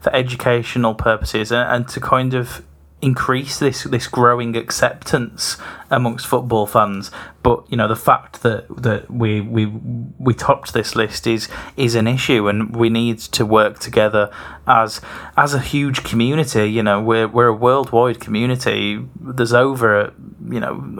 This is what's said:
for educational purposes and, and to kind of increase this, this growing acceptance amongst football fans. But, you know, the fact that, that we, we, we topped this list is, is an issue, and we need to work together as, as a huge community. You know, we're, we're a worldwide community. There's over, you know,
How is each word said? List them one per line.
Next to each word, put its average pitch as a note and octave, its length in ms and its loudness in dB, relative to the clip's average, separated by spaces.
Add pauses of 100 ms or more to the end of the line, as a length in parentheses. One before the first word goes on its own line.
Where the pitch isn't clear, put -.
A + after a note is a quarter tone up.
for - 140 0
educational B2 800 0
purposes A2 560 0
and, A#2+ 200 0
and B2 180 0
to - 120 -8
kind C3 340 0
of B2 280 -4 (380)
increase C3 580 0
this, C3+ 240 0
this B2+ 240 -2
growing A#2+ 500 2
acceptance - 1000 -4 (340)
amongst B2+ 340 -2
football A#2+ 440 0
fans. G#2 420 0 (320)
But, A#2+ 260 2
you B2 80 -4
know, G#2+ 120 2
the A2 80 0
fact - 480 0
that, A2 240 0 (120)
that A2+ 300 -2
we, G#2+ 300 0
we, A2 260 0
we A#2 680 -4
topped - 380 -2
this A2+ 220 -2
list A2 320 -2
is, A2 220 0 (280)
is A#2+ 200 0
an A2 100 2
issue, B2 400 2
and G#2+ 300 0
we A#2 140 4
need A#2 280 0
to - 260 -2
work G#2+ 360 4
together G#2+ 500 2 (380)
as, A2+ 320 4 (360)
as C#3+ 160 2
a C#3 60 2
huge C#3+ 460 -2
community. A#2 680 0
You A2 140 0
know, G#2 180 2
we're, A2+ 240 2
we're A#2+ 220 4
a A2+ 40 2
worldwide B2 680 2
community. G#2+ 840 -2 (160)
There's B2+ 320 -2
over, A#2+ 640 2 (340)
you A#2+ 120 -4
know, - 400 -8